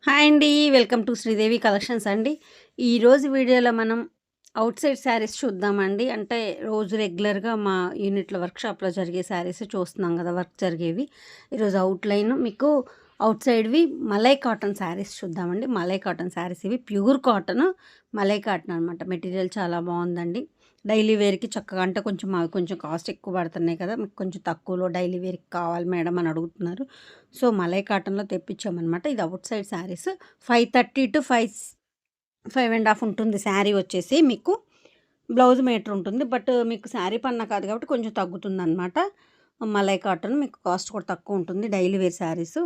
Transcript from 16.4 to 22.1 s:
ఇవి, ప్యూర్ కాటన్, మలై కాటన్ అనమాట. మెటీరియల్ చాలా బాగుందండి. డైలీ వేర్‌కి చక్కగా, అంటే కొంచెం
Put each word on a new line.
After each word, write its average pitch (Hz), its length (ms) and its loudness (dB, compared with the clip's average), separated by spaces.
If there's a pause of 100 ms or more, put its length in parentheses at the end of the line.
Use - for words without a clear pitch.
ఇవి, 247 100 -2 (120)
ప్యూర్ 214 380 4
కాటన్, 226 380 2 (480)
మలై 202 260 2
కాటన్ 190 360 -4
అనమాట. 170 320 -4
మెటీరియల్ 185 500 -4
చాలా 175 220 -2
బాగుందండి. 175 600 -4 (420)
డైలీ 220 360 4
వేర్‌కి 202 340 2
చక్కగా, 190 280 -4
అంటే 185 180 0
కొంచెం 202 360 -6